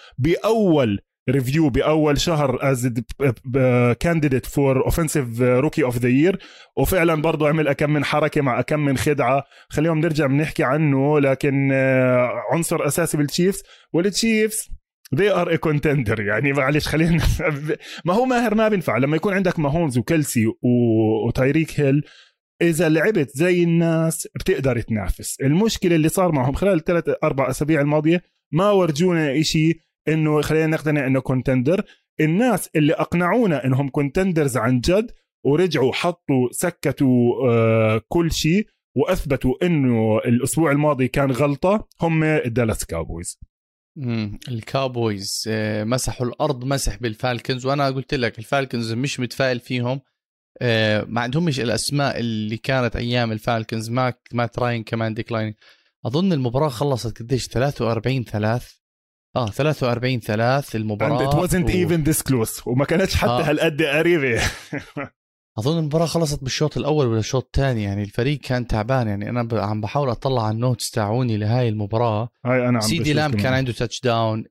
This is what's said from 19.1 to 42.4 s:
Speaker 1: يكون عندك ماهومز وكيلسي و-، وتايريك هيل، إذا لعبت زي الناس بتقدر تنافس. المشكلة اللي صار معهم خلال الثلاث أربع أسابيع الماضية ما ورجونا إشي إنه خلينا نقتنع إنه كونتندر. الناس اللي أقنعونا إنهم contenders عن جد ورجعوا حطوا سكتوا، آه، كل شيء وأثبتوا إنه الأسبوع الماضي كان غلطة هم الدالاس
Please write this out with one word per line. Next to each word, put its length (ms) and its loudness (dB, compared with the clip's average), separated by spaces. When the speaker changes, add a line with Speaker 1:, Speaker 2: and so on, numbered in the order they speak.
Speaker 1:
يكون 180 0
عندك 260 0
ماهومز 380 0
وكيلسي 500 0
و-، 80 0
وتايريك 520 0
هيل، 240 2
إذا 280 2
لعبت 460 2
زي 280 2
الناس 720 2
بتقدر 460 0
تنافس. 600 -4
المشكلة 540 2
اللي 140 4
صار 220 0
معهم 220 0
خلال 200 0
الثلاث 300 0
أربع 260 0
أسابيع 320 0
الماضية 420 2
ما 180 2
ورجونا 680 2
إشي 520 0
إنه 340 2
خلينا 260 0
نقتنع 400 -2
إنه 120 2
كونتندر. 640 0
الناس 560 0
اللي 180 4
أقنعونا 720 0
إنهم 240 0
contenders 680 0
عن 220 2
جد 320 0
ورجعوا 480 2
حطوا 580 0
سكتوا، 1000 0
آه، 580 2
كل 240 0
شيء 360 0
وأثبتوا 560 0
إنه 540 2
الأسبوع 540 2
الماضي 360 2
كان 240 0
غلطة 560 0
هم 220 0
الدالاس 640 0